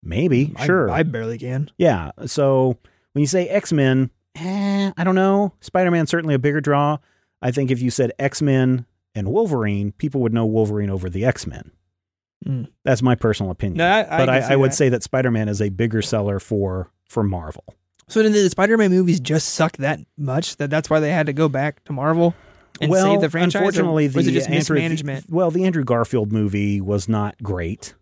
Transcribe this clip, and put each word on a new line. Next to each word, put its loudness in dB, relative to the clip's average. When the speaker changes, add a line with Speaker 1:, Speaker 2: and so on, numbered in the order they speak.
Speaker 1:
Maybe, 0
Speaker 2:
I, -4
Speaker 1:
sure. 2
Speaker 2:
I 0
barely -4
can. -6
Speaker 1:
Yeah, 2
so 2
when -2
you 2
say 0
X-Men, 2
eh, -2
I -2
don't 2
know. 2
Spider-Man's 0
certainly 0
a 2
bigger 0
draw. 2
I -2
think 0
if 0
you 0
said 0
X-Men 0
and -4
Wolverine, -2
people -4
would 0
know 0
Wolverine 0
over -4
the -4
X-Men. -4
Speaker 2:
Mm. -6
Speaker 1:
That's 2
my 4
personal -2
opinion. -6
Speaker 2:
No, 2
I, 4
I -4
Speaker 1:
but 2
Speaker 2:
can 0
Speaker 1:
I, 4
Speaker 2:
see -2
Speaker 1:
I 4
would 4
Speaker 2:
that. -6
Speaker 1:
say 4
that -2
Spider-Man -2
is -2
a 0
bigger -2
seller -2
for, -4
for -2
Marvel. -6
Speaker 2:
So 2
then 4
did 4
the 4
Spider-Man 2
movies 2
just -2
suck -2
that -4
much -4
that -4
that's -2
why 2
they 0
had 0
to -4
go 0
back -4
to -10
Marvel 2
and 0
Speaker 1:
Well, 4
Speaker 2:
save 2
the 0
franchise? 0
Speaker 1:
unfortunately, 2
Speaker 2:
Or 0
was 2
it 0
Speaker 1:
the 2
Speaker 2:
just 0
Speaker 1:
Andrew, 0
Speaker 2:
mismanagement? -4
Speaker 1:
well, 0
the 0
Andrew 0
Garfield 0
movie 0
was -2
not -2
great -8